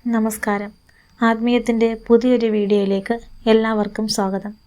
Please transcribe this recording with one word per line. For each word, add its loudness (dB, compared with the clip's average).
നമസ്കാരം. -2
ആത്മീയത്തിൻ്റെ 0
പുതിയൊരു 2
വീഡിയോയിലേക്ക് 0
എല്ലാവർക്കും 0
സ്വാഗതം. -4